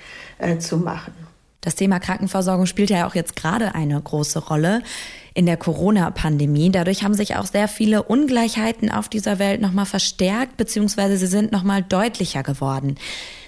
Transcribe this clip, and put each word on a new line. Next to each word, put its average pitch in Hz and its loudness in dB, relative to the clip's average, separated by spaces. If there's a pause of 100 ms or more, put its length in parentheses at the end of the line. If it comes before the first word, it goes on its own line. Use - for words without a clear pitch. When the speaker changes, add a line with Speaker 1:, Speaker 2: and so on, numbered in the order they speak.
(380)
Speaker 1:
äh, 170 0
zu 165 -2
machen. - -4 (480)
Speaker 2:
Das 165 -4
Thema 196 2
Krankenversorgung 185 0
spielt 202 2
ja 175 2
auch - -6
jetzt 165 -2
gerade 208 -2
eine 147 0
große 147 -2
Rolle 170 0 (520)
in 180 4
der 170 2
Corona-Pandemie. 160 2
Dadurch 185 2
haben 202 2
sich 208 -2
auch 196 -2
sehr 208 2
viele 214 2
Ungleichheiten 226 2
auf 214 -2
dieser 208 -2
Welt 196 2
noch 196 2
mal 196 2
verstärkt, 202 -2
beziehungsweise 202 0
sie 185 0
sind 208 2
noch 190 2
mal 196 2
deutlicher 190 0
geworden. 139 -2 (520)